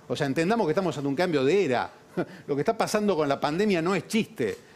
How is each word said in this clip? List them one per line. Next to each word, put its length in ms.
O 80
sea, 100
entendamos 400
que 60
estamos 240
ante 100
un 80
cambio 300
de 220
era. 220
<laughs> 320
Lo 80
que 60
está 140
pasando 380
con 140
la 100
pandemia 420
no 140
es 140
chiste. 500